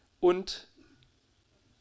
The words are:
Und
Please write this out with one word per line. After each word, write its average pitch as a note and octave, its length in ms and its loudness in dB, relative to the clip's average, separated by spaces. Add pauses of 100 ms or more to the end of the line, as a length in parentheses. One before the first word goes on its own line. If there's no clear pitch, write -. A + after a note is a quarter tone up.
(180)
Und F3+ 500 0 (1120)